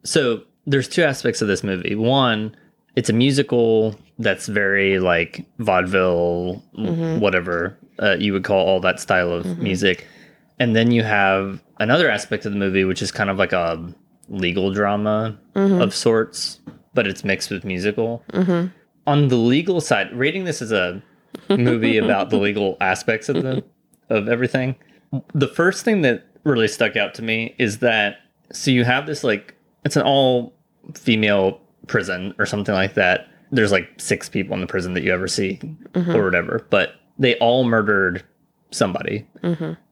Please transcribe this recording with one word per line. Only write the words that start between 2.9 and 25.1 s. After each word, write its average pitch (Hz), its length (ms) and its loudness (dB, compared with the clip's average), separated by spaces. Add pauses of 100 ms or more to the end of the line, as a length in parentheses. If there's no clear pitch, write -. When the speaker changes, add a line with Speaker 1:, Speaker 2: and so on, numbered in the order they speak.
Speaker 1:
it's - 120 -2
a 113 40 2
musical 117 840 2 (220)
that's 104 300 -2
very, 98 500 2
like, 87 480 0 (140)
vaudeville, 90 1040 0 (120)
Speaker 2:
Mm-hmm. 165 440 -4
Speaker 1:
whatever, 90 580 -2 (220)
uh, 98 180 2
you 101 140 -2
would 95 100 -2
call 95 240 2
all 95 140 2
that 92 180 0
style 90 340 0
of 87 140 -4
Speaker 2:
Mm-hmm. 87 160 -6
Speaker 1:
music. 92 440 0 (520)
And 117 160 2
then 113 160 4
you 117 140 4
have 98 580 0 (160)
another 135 320 2
aspect 104 340 -4
of 104 80 -6
the 101 60 -4
movie, 98 260 2
which 95 180 -2
is 98 100 -6
kind 101 180 -2
of 95 80 -2
like 92 140 2
a 85 260 0 (500)
legal 95 440 -2
drama 104 680 -2 (160)
Speaker 2:
Mm-hmm. 196 260 2
Speaker 1:
of 113 140 0
sorts, - 640 -2 (360)
but 117 120 2
it's 98 160 -6
mixed 95 280 -4
with 95 140 -8
musical. 104 680 -4
Speaker 2:
Mm-hmm. 180 340 0 (400)
Speaker 1:
On 147 220 4
the 123 80 4
legal 156 440 2
side, 101 320 0
rating 151 300 -2
this 175 180 -6
as 110 120 -4
a 92 280 -2 (480)
movie 117 500 2
Speaker 2:
<laughs> 107 60 2
Speaker 1:
about 98 260 0
the 107 80 2
legal 101 420 0
aspects 98 480 -2
of 143 160 0
the, 131 180 -4 (480)
of 107 180 0
everything, 127 460 -2 (600)